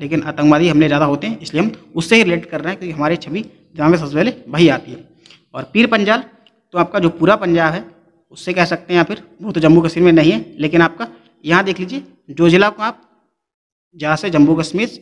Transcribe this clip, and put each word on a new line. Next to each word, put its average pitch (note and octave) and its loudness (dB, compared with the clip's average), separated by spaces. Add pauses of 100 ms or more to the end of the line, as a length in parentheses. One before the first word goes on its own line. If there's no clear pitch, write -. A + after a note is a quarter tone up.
लेकिन D3 -6
आतंकवादी D3+ 0
हमले D#3 4
ज़्यादा D3 0
होते C#3+ -4
हैं A3+ -8
इसलिए - -6
हम A3 -2 (240)
उससे E3 0
ही A3+ 6
रिलेट E3+ -2
कर D#3 -10
रहे D#3 -8
हैं, G3 -10
क्योंकि F3 -12
हमारी D#3 0
छवि E3+ -8 (260)
दिमाग D#3 0
में F3+ 4
सबसे D3 -8
पहले F#3 0 (160)
वही D#3 2
आती C3 -2
है। - -18 (500)
और C3 -12
पीर A3+ 2
पंजाल A3+ 0 (520)
तो F3 -2
आपका F3 -2
जो F3 2
पूरा E3 2
पंजाब E3+ 0
है G3 -8 (480)
उससे - -10
कह F3+ 0
सकते F3 -6
हैं, F3+ 2
या E3 4
फिर G#3 -8 (200)
वो G#3+ -8
तो F3 -2
जम्मू D#3+ 6
कश्मीर E3 0
में F3 6
नहीं E3 4
है, A3 -4 (140)
लेकिन D#3 0
आपका E3 -2 (380)
यहाँ F3 2
देख F#3+ -6
लीजिए B3 -10 (300)
जोजिला E3+ 4
को G#3+ -10
आप A3+ -8 (960)
जहाँ D3+ -2
से G3 -6
जम्मू D#3 4
कश्मीर E3+ -4